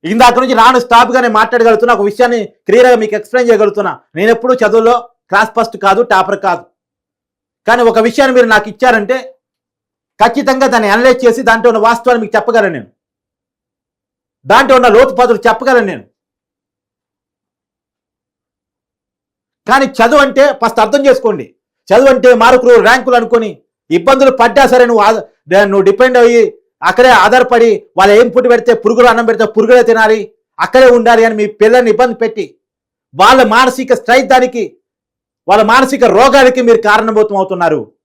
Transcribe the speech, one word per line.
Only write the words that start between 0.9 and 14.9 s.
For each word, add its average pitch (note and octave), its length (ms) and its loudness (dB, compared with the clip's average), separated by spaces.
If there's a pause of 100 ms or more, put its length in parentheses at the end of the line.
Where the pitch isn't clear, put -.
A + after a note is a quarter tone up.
నేను A#3 120 -4
మాట్లాడగలుగుతున్నా, A3+ 600 0
ఒక G3 80 -4
విషయాన్ని A3+ 440 -2
క్లియర్గా B3 500 0
మీకు G#3+ 200 -6
ఎక్స్‌ప్లెయిన్ A#3+ 360 -4
చేయగలుగుతున్నా. G3+ 480 -2 (160)
నేను G#3 160 0
ఎప్పుడూ A#3 220 -2
చదువులో A3+ 540 -2 (220)
క్లాస్ A3 300 -2
ఫస్ట్ A3 180 -6
కాదు, G3 240 -2
టాపర్ F#3+ 380 -2
కాదు. F3 240 -6 (1040)
కానీ B3 140 0
ఒక A3+ 180 0
విషయాన్ని B3 360 0
మీరు B3 100 2
నాకు G#3+ 240 -2
ఇచ్చారంటే B3 680 -4 (840)
ఖచ్చితంగా C4 440 -2
దాన్ని A#3 220 -4
అనలైజ్ B3 360 0
చేసి A#3 160 0
దాంట్లో A3+ 300 0
ఉన్న A3 80 -2
వాస్తవాన్ని A#3 420 0
మీకు G#3+ 160 -6
చెప్పగలను G#3 360 -2
నేను, A2+ 140 -14 (1600)
దాంట్లో A3 300 0
ఉన్న B3 120 2
లోతుపాతులు A#3+ 600 2